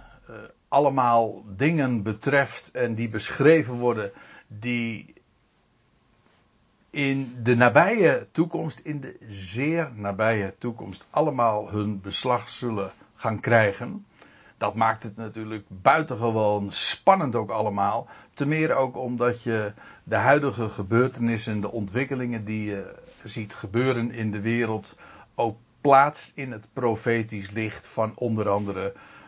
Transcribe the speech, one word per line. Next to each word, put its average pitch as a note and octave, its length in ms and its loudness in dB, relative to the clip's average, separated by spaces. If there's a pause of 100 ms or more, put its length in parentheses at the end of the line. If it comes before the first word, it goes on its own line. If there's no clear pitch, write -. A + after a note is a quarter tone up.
(280)
eh, A2+ 80 -18 (320)
allemaal B2 760 4 (120)
dingen C3 480 2
betreft C3 680 -2
en A#2+ 240 -2
die A2+ 140 -4
beschreven C3 640 4
worden A#2 380 -2 (360)
die A#2 680 -6 (1800)
in C3+ 540 -2
de A#2+ 120 4
nabije C#3+ 760 6
toekomst, D#3+ 480 -4
in D3 220 -8
de C3+ 160 -14 (100)
zeer B2+ 680 -4
nabije G#2 640 0
toekomst, A2 520 -10
allemaal A#2+ 600 0
hun G#2 320 -2
beslag A#2 480 -2
zullen G#2 420 -6 (240)
gaan A2 240 -4
krijgen. A2+ 680 2 (520)
Dat G#2 180 -4
maakt A2+ 280 2
het G2+ 120 -12
natuurlijk A2 520 -10
buitengewoon A2 1040 2
spannend E3 640 2
ook G#2+ 140 -2
allemaal. G#2+ 580 0 (260)
Te C#3 140 -2
meer D#3 260 2
ook B2+ 240 0
omdat A#2+ 460 -2
je G#2+ 300 -2 (300)
de G#2+ 120 -2
huidige A#2+ 540 2
gebeurtenissen, A2+ 920 0
de G#2 100 -6
ontwikkelingen A#2+ 760 -4
die G#2+ 200 -4
je G2 280 -6 (300)
ziet G#2+ 300 -10
gebeuren A#2 580 -2
in A2 200 -4
de G2+ 100 -6
wereld, A2 560 -2 (380)
ook A#2 220 -2 (300)
plaatst C#3 500 4
in C3 140 -10
het G#2+ 220 -14
profetisch A2+ 800 -2
licht G#2+ 360 -8
van A2 280 -4
onder A2 340 -2
andere G2 440 -2 (340)